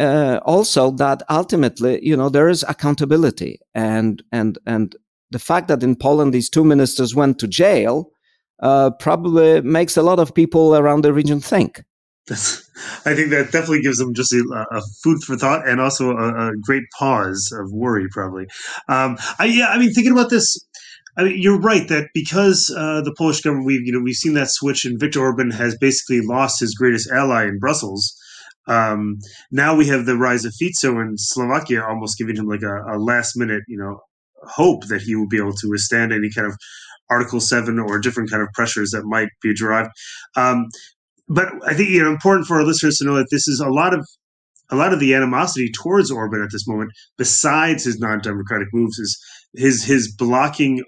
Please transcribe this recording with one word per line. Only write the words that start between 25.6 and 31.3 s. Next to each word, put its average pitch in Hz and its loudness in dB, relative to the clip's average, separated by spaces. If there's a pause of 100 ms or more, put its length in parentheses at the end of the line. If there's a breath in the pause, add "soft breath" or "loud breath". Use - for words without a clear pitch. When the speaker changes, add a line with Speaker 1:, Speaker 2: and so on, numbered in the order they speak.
Speaker 2:
basically 127 0
lost 123 -2
his 110 -4
greatest 113 0
ally 123 0
in 101 -4
Brussels. 104 -4 (540 loud breath)
Um, 107 0 (320 loud breath)
now 147 2
we 151 4
have 131 0
the 127 2
rise 123 0
of 113 -8
Fico 139 -2
in 110 -6
Slovakia, 123 -2